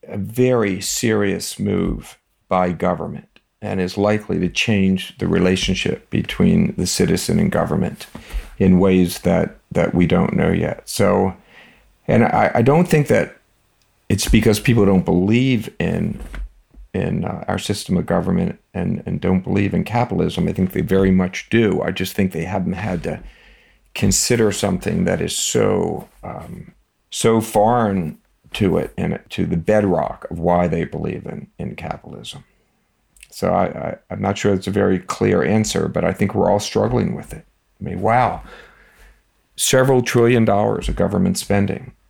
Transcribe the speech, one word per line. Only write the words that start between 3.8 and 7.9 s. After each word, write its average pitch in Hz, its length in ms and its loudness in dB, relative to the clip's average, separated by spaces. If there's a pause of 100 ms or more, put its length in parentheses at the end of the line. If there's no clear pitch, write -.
is 90 160 -4
likely 104 440 0
to 90 80 0
change 95 720 0
the 90 100 -2
relationship 90 840 0
between - 680 2
the 90 100 -2
citizen 87 520 0
and 85 140 0
government 82 540 -2 (520)